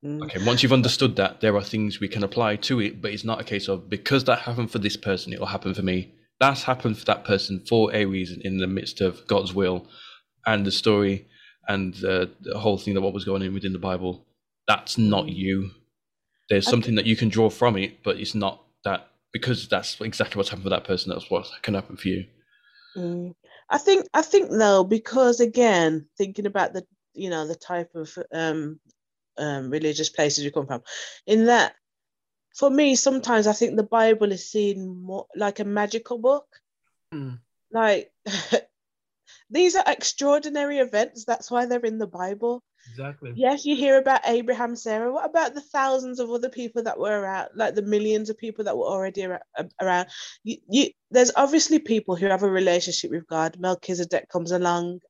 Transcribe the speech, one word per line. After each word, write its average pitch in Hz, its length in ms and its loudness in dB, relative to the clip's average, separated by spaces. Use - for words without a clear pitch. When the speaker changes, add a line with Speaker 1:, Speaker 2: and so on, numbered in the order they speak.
Speaker 1:
Mm. - 200 -6
Speaker 2:
Okay, 92 200 -6
once 120 180 2
you've 127 100 6
understood 123 440 4
that, 95 240 0
there 107 160 4
are 101 60 2
things 107 380 -4
we 98 80 -4
can 101 160 -4
apply 107 320 0
to 123 240 -2
it, 101 220 -4
but 104 100 -4
it's 104 120 -10
not 113 160 -4
a - 40 -8
case 101 240 -6
of, 92 220 -2
"Because 123 340 0
that 117 160 2
happened 117 300 -4
for - 80 -4
this 101 180 -2
person, - 360 -4
it 90 60 -10
will 92 80 -6
happen 95 280 -6
for 95 80 -6
me." 92 320 -2
That's 135 220 4
happened 123 360 -2
for - 60 -16
that 104 200 0
person 98 440 -2
for 110 260 4
a 107 120 2
reason 92 360 -6
in 95 140 -4
the 92 100 0
midst 95 360 -4
of 92 240 -2
God's 98 260 0
will 92 340 0
and 107 180 2
the 95 80 0
story 101 540 2
and 95 260 -2
the, 92 360 0
the - 180 -8
whole 104 200 2
thing 101 160 -2
that 98 80 0
what 98 100 0
was 95 140 -6
going 98 160 -2
on 95 100 -4
within 98 220 -4
the 90 40 -8
Bible. 90 480 -4
That's - 300 0
not 104 300 4
Speaker 1:
Mm. 85 100 -8
Speaker 2:
you. 95 340 -2
There's 98 180 2
Speaker 1:
I 240 40 2
Speaker 2:
something 123 220 2
Speaker 1:
thi- 107 40 2
Speaker 2:
that 104 100 0
you 113 100 4
can 113 120 0
draw 107 220 4
from 120 260 2
it, 95 260 -6
but 95 160 -2
it's 104 160 -8
not 101 300 -4
that, - 260 -4
because 113 340 -4
that's - 320 -4
exactly 110 380 -4
what's 98 100 0
happened 95 160 -10
for 98 60 -2
that 92 140 0
person, 92 260 -2
that's 87 200 -8
what 92 160 -2
can 104 120 -2
happen 98 240 -6
for - 100 -4
you. 92 160 -2
Speaker 1:
Mm. 175 380 -8
I - 80 0
think, 381 380 4
I 294 80 4
think 349 280 4
though, 202 320 6
because 233 580 4
again, 196 760 4
thinking 202 300 -4
about 196 260 0
the, 180 140 -8
you 190 160 -8
know, 160 180 -4
the 160 80 -4
type 175 400 -8
of, 160 220 -10
um, 160 480 -4
um, 139 340 -4
religious 151 380 -2
places 147 340 0
you 143 80 -4
come 143 160 -4
from, 127 160 -8
in 220 200 6
that, 233 280 4
for 285 120 4
me, 277 280 4
sometimes 240 500 2
I 214 60 4
think 214 240 0
the 214 80 2
Bible 220 480 4
is 180 180 -8
seen 190 520 -2
more 185 240 -10
like 202 240 -2
a 208 40 -4
magical 208 540 -2
book. 269 280 2
Speaker 3:
Mm. 135 240 -10
Speaker 1:
Like, 220 380 0
<laughs> 202 440 -4
these 349 240 4
are 381 120 2
extraordinary 285 920 0
events. 240 460 0
That's - 260 -4
why 247 160 0
they're 247 140 -2
in 220 180 -4
the 214 80 -4
Bible. 208 560 -4
Speaker 3:
Exactly. 135 440 -12
Speaker 1:
Yes, 262 300 -2
you 294 120 0
hear 269 220 4
about 269 280 2
Abraham, 240 500 -2
Sarah. 226 360 -4
What 311 160 -4
about 311 260 0
the 294 60 -10
thousands 262 580 -2
of 240 120 -4
other 240 180 -4
people 240 360 -6
that - 140 -4
were 208 220 -2
around, 190 340 -6
like, 214 200 -2
the 208 80 -2
millions 214 480 0
of 214 80 -8
people 220 260 -8
that 190 120 -2
were - 100 -2
already 190 400 -4
ar-, 180 160 -8
a-, 185 120 -8
around? 180 280 0
You, 220 120 -8
you, 254 200 2
there's 247 260 6
obviously 302 420 4
people 214 380 0
who 185 100 0
have 190 160 2
a 202 80 4
relationship 180 600 2
with 170 160 -6
God. 160 320 -2
Melchizedek 180 720 -2
comes 170 240 -4
along 175 580 0